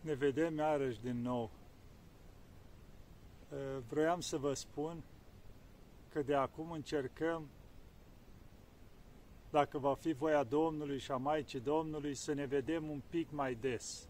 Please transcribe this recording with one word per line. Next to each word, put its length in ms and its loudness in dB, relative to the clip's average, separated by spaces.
Ne 120 0
vedem 440 4
iarăși 440 2
din 200 0
nou. 280 0
Eh, 60 -6
vroiam 300 6
să 180 -2
vă 160 2
spun 500 -4
că 120 0
de 140 4
acum 360 2
încercăm, 760 0
dacă 280 6
va 160 4
fi 180 0
voia 320 4
Domnului 560 2
și 120 -6
a 60 2
Maicii 420 0
Domnului, 540 0
să 200 -2
ne 120 0
vedem 440 0
un 200 -4
pic 220 0
mai 240 0
des. 540 -2